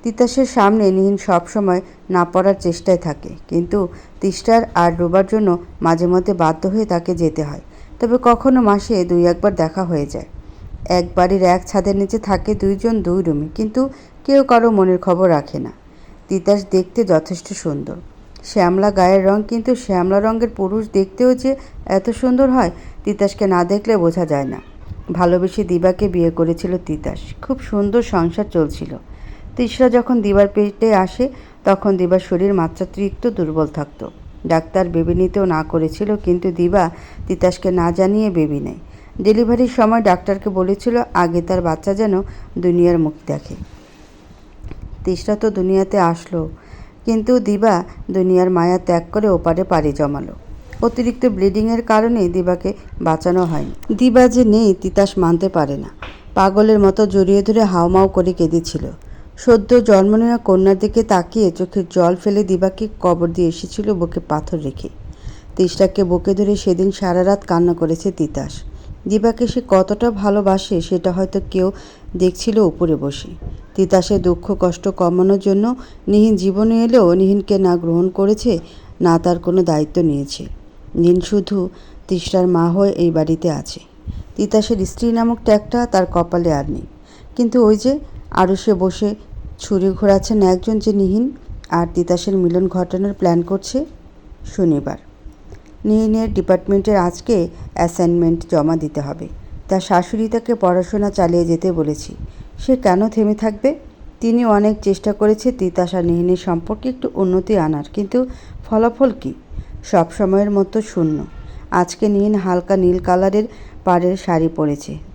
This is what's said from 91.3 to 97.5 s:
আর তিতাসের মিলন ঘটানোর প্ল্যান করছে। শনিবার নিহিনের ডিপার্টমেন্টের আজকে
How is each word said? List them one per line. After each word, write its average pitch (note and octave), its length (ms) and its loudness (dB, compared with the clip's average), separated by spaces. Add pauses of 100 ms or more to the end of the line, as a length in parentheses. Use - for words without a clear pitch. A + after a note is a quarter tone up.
আর E3+ 240 0
তিতাসের F3 420 -2
মিলন F3+ 320 2
ঘটানোর F#3 440 -4
প্ল্যান F3 300 0
করছে। F#3+ 420 -4 (600)
শনিবার D#3+ 520 -2 (880)
নিহিনের A3 500 0
ডিপার্টমেন্টের G3 640 0
আজকে F3 520 0 (260)